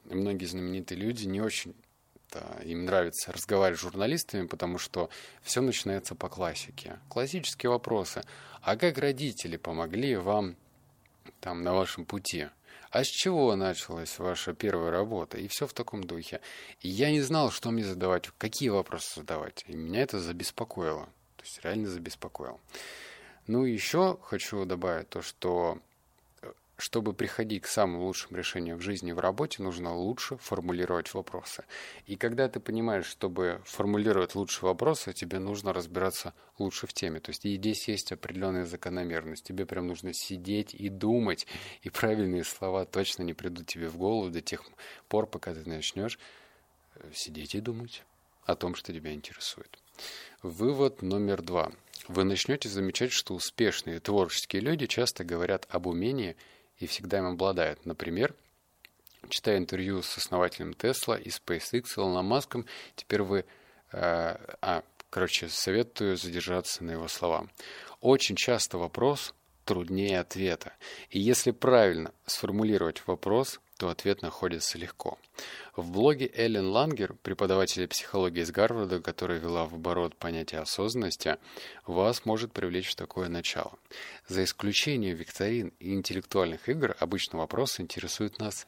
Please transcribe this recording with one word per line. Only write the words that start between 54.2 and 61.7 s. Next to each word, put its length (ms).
люди 240
часто 380
говорят 460
об 180
умении 480
и 80
всегда 340
им 60
обладают. 600
Например, 500
читая 280
интервью 460
с 140
основателем 540
Tesla 480
и 100
SpaceX 560